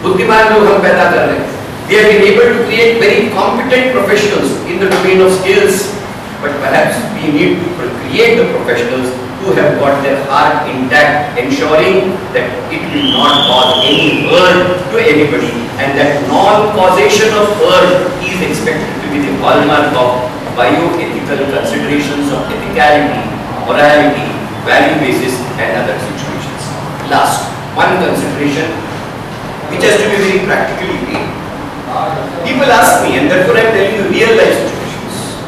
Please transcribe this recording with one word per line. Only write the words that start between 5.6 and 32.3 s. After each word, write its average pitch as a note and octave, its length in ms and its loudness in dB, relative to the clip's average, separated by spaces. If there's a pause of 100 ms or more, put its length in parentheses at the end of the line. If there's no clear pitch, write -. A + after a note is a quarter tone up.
But - 180 -4
perhaps D3+ 400 0 (160)
we D#3 200 -2
need - 260 2
to - 260 -6 (140)
create A3+ 340 2
the - 160 4
professionals B2 560 -2 (320)
who F#3+ 160 0
have - 240 2
got C#3 240 0
their C3+ 240 0
heart B2 400 0
intact, B2+ 720 0
ensuring D#3 720 2 (240)
that - 80 -2 (320)
it - 60 -6 (100)
will C#3+ 240 0
not - 320 2
cause - 400 2
any - 400 2
hurt F3+ 480 4 (160)
to A3+ 80 2
anybody, C#3+ 500 2 (300)
and C3+ 160 -2
that C#3+ 320 2
non-causation G#3+ 1120 4
of G#3 240 2
hurt F3+ 560 2
is - 160 -6 (120)
expected - 520 -4
to - 80 -6
be - 160 -2
the C3+ 160 -2
hallmark D3 640 2
of - 240 -2 (220)
Bioethical - 960 -2
considerations C#3+ 880 -2
of - 160 -4
ethicality, D3 720 0 (400)
morality, D3 640 2 (400)
value C#3 320 2
basis B2+ 400 -2 (160)
and - 240 -2
other - 160 -2
situations. - 680 -8 (460)
Last, - 400 0 (260)
one - 300 0
consideration D3 640 -2 (1040)
which - 160 -4
has G#3 160 4
to - 80 0
be G3 80 0
very F#3+ 240 2
practically - 640 -4
made. - 240 -6 (1120)